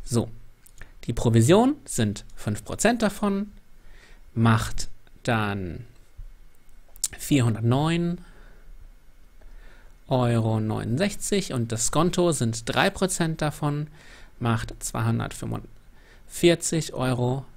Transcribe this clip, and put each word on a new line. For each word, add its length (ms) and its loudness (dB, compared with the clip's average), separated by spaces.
So, 260 0
die 80 -6
Provision 640 6
sind 400 -2
fünf 280 -4
Prozent 380 2
davon, 480 -2
macht 540 4
dann 600 -2
vierhundertneun 1000 2
Euro 540 2
neunundsechzig 920 -2
und 200 -2
das 140 -2
Skonto 460 4
sind 360 -2
drei 220 2
Prozent 520 -2
davon, 460 -2
macht 400 0
zweihundertfünfundvierzig 2000 -2
Euro 540 -2